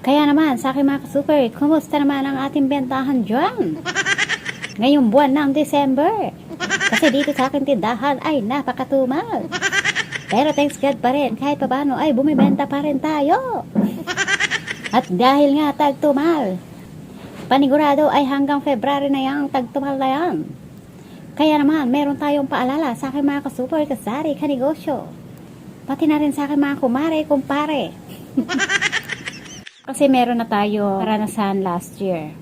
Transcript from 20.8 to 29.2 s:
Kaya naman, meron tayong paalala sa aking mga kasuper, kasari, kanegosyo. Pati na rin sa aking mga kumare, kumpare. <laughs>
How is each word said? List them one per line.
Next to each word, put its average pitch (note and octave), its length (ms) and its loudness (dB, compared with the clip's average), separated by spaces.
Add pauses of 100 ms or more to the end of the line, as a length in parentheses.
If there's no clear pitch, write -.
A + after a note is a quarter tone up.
Kaya D4+ 240 4
naman, C#4+ 320 2
meron C#4+ 240 0
tayong C#4+ 320 0
paalala C#4 480 -2
sa B3+ 160 -6
aking C#4+ 160 0
mga C#4+ 160 -2
kasuper, C#4 400 -2
kasari, C#4+ 480 -4
kanegosyo. C#4+ 800 -2 (720)
Pati C#4 240 0
na D4+ 80 4
rin D4 160 2
sa C#4+ 160 -2
aking D4 80 0
mga C#4+ 240 0
kumare, D4 480 2
kumpare. C#4+ 640 0 (400)
<laughs> F#4+ 480 0 (1000)